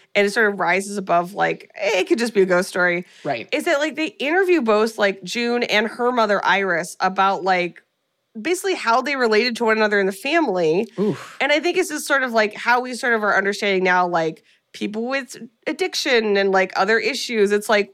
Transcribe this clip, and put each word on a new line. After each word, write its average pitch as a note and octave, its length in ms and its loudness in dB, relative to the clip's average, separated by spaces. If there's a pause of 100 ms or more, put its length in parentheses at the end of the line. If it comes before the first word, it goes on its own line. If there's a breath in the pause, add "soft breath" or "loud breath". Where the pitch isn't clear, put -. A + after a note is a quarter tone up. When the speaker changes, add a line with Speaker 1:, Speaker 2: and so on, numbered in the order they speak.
(140 loud breath)
Speaker 1:
And G3+ 140 2
it G3+ 40 -4
sort G#3+ 200 2
of G3 80 -4
rises G3 380 -2
above, F3+ 360 0
like, E3+ 420 -4
"Eh, - 240 -2
it F#4+ 100 0
could C#4+ 100 2
just A#3 140 -2
be G3 80 4
a F#3+ 40 4
ghost F3+ 220 2
story." F3+ 380 0 (180 loud breath)
Speaker 2:
Right. C3+ 300 -6
Speaker 1:
Is D4 100 0
that, D4+ 160 0
like, D4+ 160 -4
they D#4 120 -4
interview F4 540 0
both, A3 360 2
like, G3 260 0
June A#3+ 400 -2
and G#3+ 240 0
her A#3+ 240 -2
mother, G#3+ 320 2
Iris, F3 560 0
about, F#3+ 460 0
like, F3+ 360 0 (580)
basically F4 360 -2
how A#3 260 2
they C#4 140 -4
related A#3 400 2
to A#3 100 -2
one A3 120 2
another G#3 240 2
in G3 40 2
the G3 60 0
family. G#3 760 0 (140)
Speaker 2:
Oof. F#3+ 400 -4
Speaker 1:
And C#4+ 140 0
I D4+ 80 2
think F4 160 -2
this D#4+ 120 0
is D4+ 160 -8
sort C#4 180 0
of, A#3+ 100 -4
like, G#3+ 220 0
how B3 260 0
we B3+ 120 -6
sort A#3+ 200 -2
of G#3+ 100 0
are G3+ 140 2
understanding G3 480 0
now, F3+ 200 4
like, E3 380 -2 (300 soft breath)
people G#3+ 340 -6
with C4 300 -6 (280)
addiction B3 680 0
and, G3 160 2
like, F#3 240 2
other G#3+ 240 2
issues. A3+ 540 0
It's G#3 160 0
like, G#3 240 2